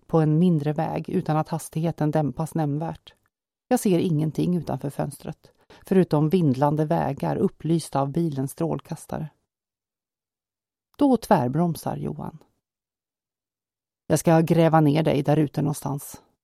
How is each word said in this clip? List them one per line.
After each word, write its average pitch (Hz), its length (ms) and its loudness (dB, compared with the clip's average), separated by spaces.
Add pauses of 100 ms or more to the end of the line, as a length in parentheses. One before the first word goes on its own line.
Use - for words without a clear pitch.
på 165 140 2
en 151 180 2
mindre 156 340 2
väg 156 360 -4
utan 180 280 -2
att 156 120 -2
hastigheten 160 640 -4
dämpas 156 440 -4
nämnvärt. 160 600 -6 (540)
Jag 254 120 2
ser 180 180 2
ingenting 160 580 0
utanför 139 340 -6
fönstret, - 600 -10 (160)
förutom 165 600 2
vindlande 147 560 2
vägar 151 520 -2
upplysta 156 640 -2
av 139 120 -2
bilens 139 400 -2
strålkastare. 151 800 -8 (1700)
Då 269 180 4
tvärbromsar 147 800 0
Johan. 147 420 -10 (1700)
"Jag 156 120 0
ska 160 220 4
gräva 160 400 4
ner 151 220 4
dig 151 200 0
där 147 140 2
ute 151 260 0
någonstans", 147 600 -6 (220)